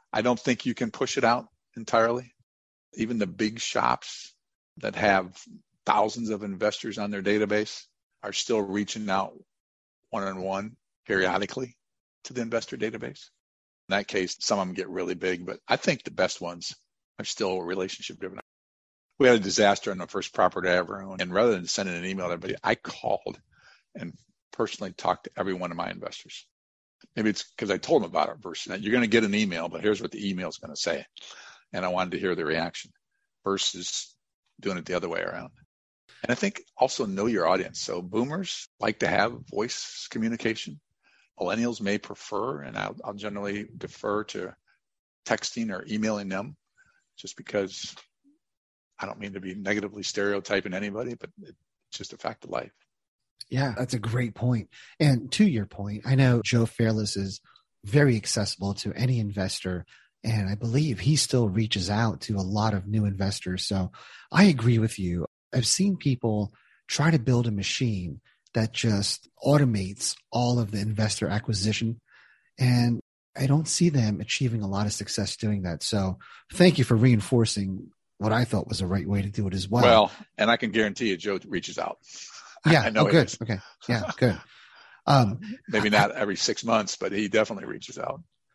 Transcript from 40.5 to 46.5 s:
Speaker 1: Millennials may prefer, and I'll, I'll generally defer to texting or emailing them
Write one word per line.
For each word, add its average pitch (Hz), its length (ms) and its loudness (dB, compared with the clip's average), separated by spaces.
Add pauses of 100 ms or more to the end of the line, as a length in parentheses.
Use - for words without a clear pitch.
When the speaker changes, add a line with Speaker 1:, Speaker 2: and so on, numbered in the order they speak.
Speaker 1:
Millennials 110 420 -2
may 101 180 -2
prefer, 104 640 -8
and 60 120 -12
I'll, - 280 -6
I'll 101 100 -8
generally 101 540 -8 (100)
defer - 480 -6
to 95 300 -10 (720)
texting 113 460 -4
or 90 160 -8
emailing 107 420 -2
them 98 280 -6 (580)